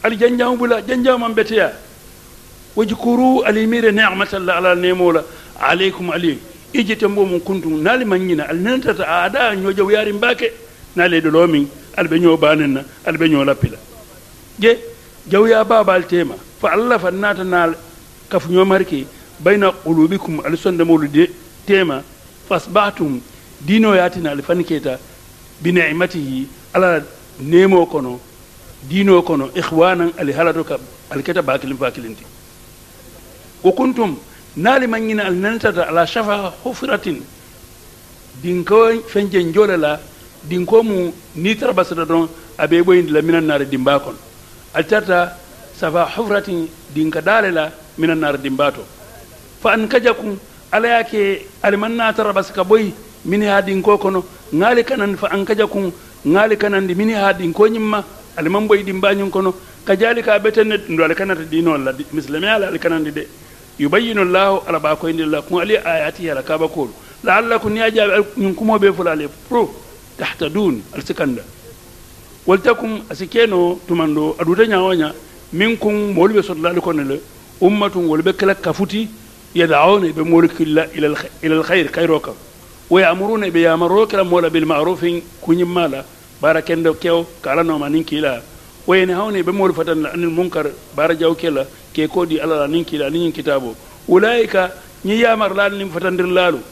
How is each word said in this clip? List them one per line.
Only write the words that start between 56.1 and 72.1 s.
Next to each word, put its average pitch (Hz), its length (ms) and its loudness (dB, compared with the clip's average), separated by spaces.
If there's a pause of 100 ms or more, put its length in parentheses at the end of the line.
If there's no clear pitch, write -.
ngali 202 320 4
kanan 202 300 0
di 180 80 -2
min 208 160 0
ha 202 240 0
din 175 180 -4
ko 208 160 4
nyimma, 214 340 -2 (360)
al 151 100 -2
man 208 180 0
boy 202 160 4
dimba 196 320 0
nyun 196 160 -4
kono, 190 240 -2 (300)
kajalika 220 540 2
betenne 214 500 2
ndo 165 160 2
al 160 100 2
kanata 185 280 -4
dino 160 340 0
la, 131 160 -4
di, 139 180 -10
muslimi 151 360 -6
ala 208 220 0
al 165 100 -6
kanandi 160 340 -2
de. 147 160 -10 (500)
Yubayyinu 208 420 0
Allahu, 190 480 2
ala 165 100 -2
ba 156 160 0
ko 156 140 -6
indi 160 160 -2
la, 151 160 -2
kun 170 220 -4
ali 208 120 0
ayati 165 540 -4
ala 135 140 -4
kaba 156 260 -2
ko. 143 220 -6 (340)
La'allakum, 214 500 2
ya 226 160 0
jabi 214 220 2
al, 208 120 2 (120)
nyun 196 180 0
kumo 220 240 0
be 196 140 4
fulale, 160 340 -2 (220)
pro, 226 240 0 (460)
tahtadun, 156 640 -4 (100)
al - 80 -10
sikanda. 135 400 -4 (1080)